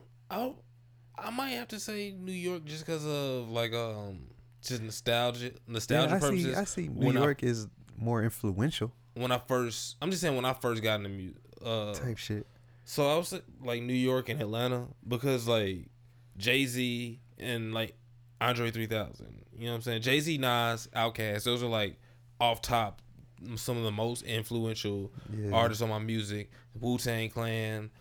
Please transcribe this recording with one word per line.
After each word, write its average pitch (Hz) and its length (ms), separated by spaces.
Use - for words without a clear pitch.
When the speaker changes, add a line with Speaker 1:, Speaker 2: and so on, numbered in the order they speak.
Speaker 1:
I, 208 120
I - 20
might 262 200
have 240 180
to 214 120
say 208 300
New 185 220
York 180 320
just 156 200
'cause 156 220
of, 135 420
like, 117 240
um, 104 500
just 120 220
nostalgia, 120 680
nostalgia 120 420
Speaker 2:
Yeah, 185 60
I - 20
see, - 80
Speaker 1:
purposes. 180 320
Speaker 2:
I 202 60
see 170 240
New 131 180
Speaker 1:
When 131 100
I 127 60
Speaker 2:
York 143 220
is 113 240
more 113 280
influential. 113 680
Speaker 1:
When 123 140
I 123 60
first, 120 600
I'm 160 100
just 175 120
saying 147 140
when 123 80
I 131 100
first 117 280
got 107 180
into 101 100
mu-, 95 220
uh, 107 280
Speaker 2:
Type 110 240
shit. 107 280
Speaker 1:
So 143 240
I 151 100
was, 175 160
like, 120 200
New 123 100
York 127 380
and 113 100
Atlanta 123 460
because, 123 400
like, 101 440
Jay-Z 123 840
and, 113 360
like, 113 200
Andre 120 300
three 113 160
thousand, 104 580
you 117 100
know 120 60
what 117 40
I'm 110 60
saying? 117 200
Jay-Z, 147 360
Nas, 120 560
Outkast, 113 500
those 120 180
are, 123 60
like, 107 300
off 117 220
top, 113 400
m-, 117 120
some 120 200
of 117 60
the 110 80
most 113 320
influential 110 880
Speaker 2:
Yeah. 107 220
Speaker 1:
artists 113 300
on 113 80
my 107 80
music. 107 520
Wu-Tang 117 500
Clan, 110 600